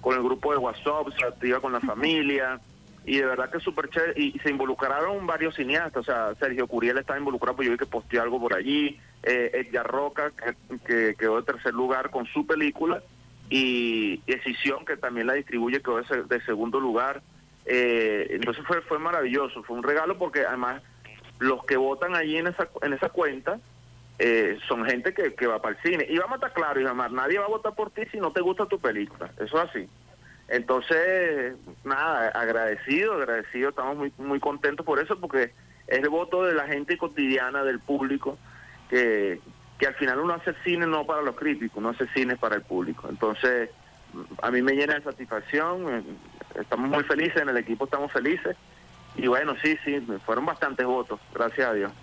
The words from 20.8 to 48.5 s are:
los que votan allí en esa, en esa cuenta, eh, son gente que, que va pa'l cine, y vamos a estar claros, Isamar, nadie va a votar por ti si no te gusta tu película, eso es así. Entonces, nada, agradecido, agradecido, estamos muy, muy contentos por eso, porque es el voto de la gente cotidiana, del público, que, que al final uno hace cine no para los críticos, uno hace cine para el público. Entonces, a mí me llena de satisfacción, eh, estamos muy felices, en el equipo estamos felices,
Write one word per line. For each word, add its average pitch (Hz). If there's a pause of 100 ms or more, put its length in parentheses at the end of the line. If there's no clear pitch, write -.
los 127
que 135
votan 135
allí 156
en 165
esa, 175 (140)
en 143
esa 165
cuenta, 156 (600)
eh, 110 (100)
son 120
gente 123
que, 165
que 123
va 110
pa'l 107
cine, 165
y 160
vamos 196
a 262
estar 254
claros, 143
Isamar, 127
nadie 139
va 202
a -
votar 214
por 208
ti 214 (100)
si 220
no 170
te 180
gusta 185
tu 196
película, 104 (120)
eso 147
es 170
así. 98 (600)
Entonces, 143 (300)
nada, 135
agradecido, 117
agradecido, 123
estamos 139
muy, 143
muy 139
contentos 143
por 147
eso, 175
porque 135 (340)
es 127
el 139
voto 175
de 175
la 147
gente 147
cotidiana, 139
del 127
público, 139 (520)
que, 110 (380)
que 139
al 135
final 135
uno 170
hace 165 (100)
cine 170
no 156
para 151
los 127
críticos, 120
uno 110
hace 123
cine 123
para 107
el 101
público. -
Entonces, 117 (720)
a 117
mí 123
me 135
llena 143
de 143
satisfacción, 147
eh, 113 (580)
estamos 123
muy 139
felices, 160
en 143
el 123
equipo 113
estamos 143
felices, 156 (600)